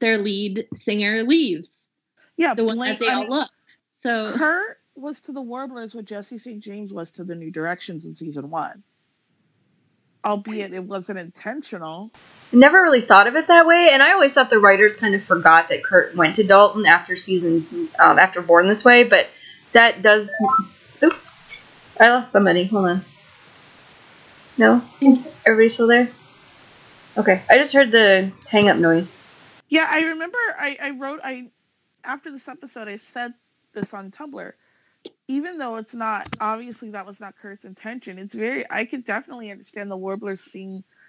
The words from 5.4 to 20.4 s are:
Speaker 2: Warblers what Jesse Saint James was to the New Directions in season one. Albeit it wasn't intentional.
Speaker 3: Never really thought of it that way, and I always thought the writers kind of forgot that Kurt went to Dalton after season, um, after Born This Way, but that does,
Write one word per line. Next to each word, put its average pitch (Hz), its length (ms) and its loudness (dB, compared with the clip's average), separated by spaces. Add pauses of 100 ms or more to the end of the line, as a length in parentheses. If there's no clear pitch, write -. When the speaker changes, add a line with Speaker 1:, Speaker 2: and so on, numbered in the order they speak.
Speaker 2:
Warblers 240 540 -16
what 220 100 -18
Jesse 208 340 -18
Saint 214 260 -20
James 202 280 -16
was 170 200 -16
to 175 120 -18
the 170 120 -14
New 160 160 -16
Directions 165 520 -12
in 160 120 -20
season 147 340 -14
one. 165 320 -12 (1400)
Albeit 208 480 -8
it 185 120 -12
wasn't 190 340 -12
intentional. 180 920 -16 (400)
Speaker 3:
Never 285 280 6
really 294 200 4
thought 214 260 6
of 240 80 -2
it 311 140 -2
that 339 180 6
way, 339 260 6
and 269 100 4
I 320 100 6
always 294 220 2
thought 262 160 2
the 226 80 4
writers 202 380 6
kind 202 180 -2
of 202 100 -4
forgot 170 460 4
that - 120 -4
Kurt - 320 0
went 165 220 -2
to 214 80 0
Dalton 202 420 4
after 180 300 2
season, 170 720 -4 (100)
um, 160 200 4
after 180 240 0
Born 170 260 4
This 214 160 0
Way, 240 200 8
but 233 220 2 (460)
that 233 300 4
does, 208 340 2 (640)